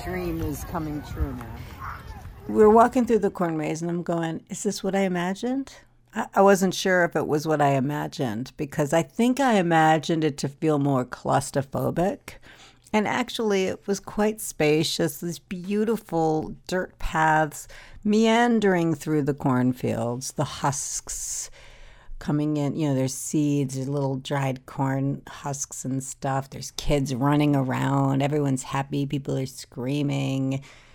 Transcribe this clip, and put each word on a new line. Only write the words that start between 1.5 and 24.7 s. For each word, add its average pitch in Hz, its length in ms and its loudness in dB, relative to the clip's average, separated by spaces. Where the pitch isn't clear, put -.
We're 214 220 8
walking 233 360 6
through 220 140 4
the 196 100 0
corn 170 260 -2
maze, 156 240 -2
and 170 100 -4
I'm 175 120 -4
going, 165 480 -4
"Is 185 120 -10
this 196 220 -4
what 190 100 -2
I 196 60 2
imagined?" 196 720 -2
I, 220 200 -4
I 196 80 6
wasn't 190 320 6
sure 180 300 2
if 170 120 0
it 151 100 0
was 151 200 0
what 156 160 2
I 143 80 6
imagined, 139 840 -2
because 147 360 -2
I 165 100 4
think 247 380 0
I 254 140 4
imagined 160 680 4
it 147 140 0
to 147 100 -4
feel 151 300 0
more 139 260 2
claustrophobic. 139 1300 -2
And 214 160 2
actually, 214 560 -2
it - 240 -6
was 196 100 -2
quite 214 420 -2
spacious, 156 800 0
these 175 200 -8
beautiful 180 1120 -2
dirt - 320 -4
paths 156 640 2
meandering 208 920 4
through 151 280 0
the 139 120 0
cornfields, 123 1000 0
the 151 100 -2
husks - 1080 -6
coming 151 360 0
in. 143 200 -2
You 156 140 0
know, 139 40 2
there's 131 200 0
seeds, 143 600 0
there's 131 140 -6
little 139 280 -2
dried 135 500 -4
corn 135 600 -2